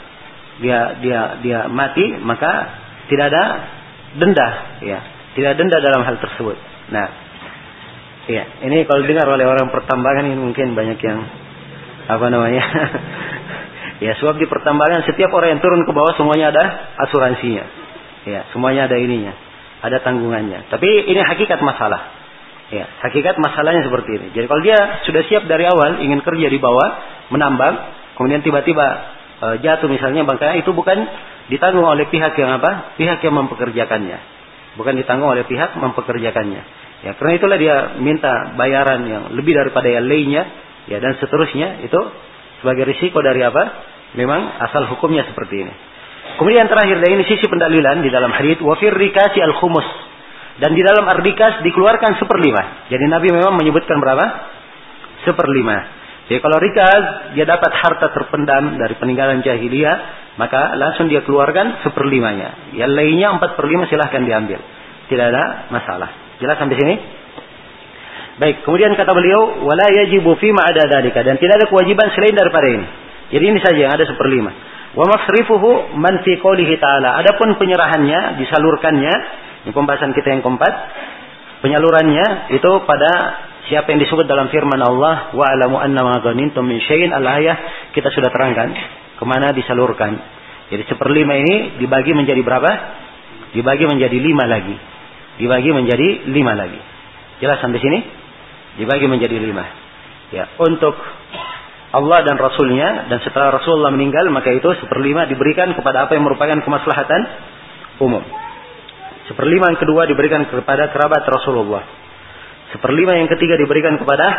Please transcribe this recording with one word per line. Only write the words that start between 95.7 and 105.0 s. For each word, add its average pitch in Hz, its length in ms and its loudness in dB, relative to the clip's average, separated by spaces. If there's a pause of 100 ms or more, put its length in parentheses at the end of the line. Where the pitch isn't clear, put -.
menjadi 131 560 0
lima 131 240 2
lagi. 95 240 -8 (640)
Jelas 135 180 0
sampai 120 220 -2
sini? 156 160 2 (800)
Dibagi 139 260 -2
menjadi 117 320 0
lima. 104 280 -6 (640)
Ya, 92 160 -8 (160)
untuk 156 340 2 (920)
Allah 143 320 4
dan 139 160 0
Rasulnya, 131 720 0
dan 120 160 -2
setelah 135 320 0
Rasulullah 151 320 2
meninggal, 139 400 2
maka 131 240 2
itu 131 240 2
seperlima 139 480 -2